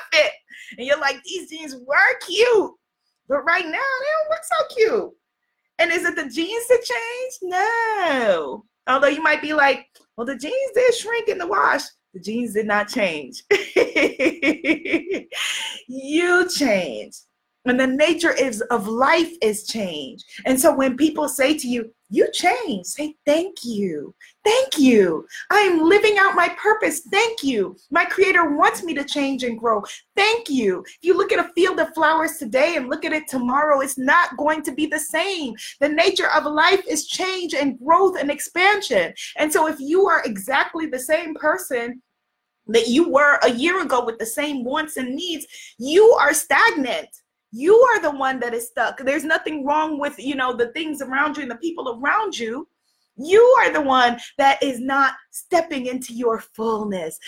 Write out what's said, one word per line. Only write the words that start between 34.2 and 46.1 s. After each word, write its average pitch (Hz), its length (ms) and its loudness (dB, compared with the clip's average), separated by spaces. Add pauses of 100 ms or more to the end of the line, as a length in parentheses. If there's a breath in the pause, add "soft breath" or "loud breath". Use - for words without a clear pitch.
going 302 260 -2
to 302 100 -8
be 302 140 -2
the 302 140 -4
same. 320 560 -4 (240 loud breath)
The 285 80 4
nature 339 420 2
of 294 140 2
life 330 440 2
is - 200 -4
change 370 440 -4
and 277 280 -2
growth 359 360 4
and 285 140 -4
expansion. 330 800 0 (260 loud breath)
And 302 140 0
so 320 140 2
if 302 140 -4
you 339 260 2
are 330 180 2
exactly 285 640 -4
the 247 140 -6
same 311 340 -2
person 254 680 -4 (680)
that 233 180 2
you 285 240 2
were 285 320 6
a 254 80 6
year 330 320 0
ago 254 220 0
with 226 140 -6
the 226 80 -6
same 285 360 -4
wants 302 340 -4
and 254 200 -6
needs, 330 300 -8 (320 loud breath)
you 311 260 4 (160)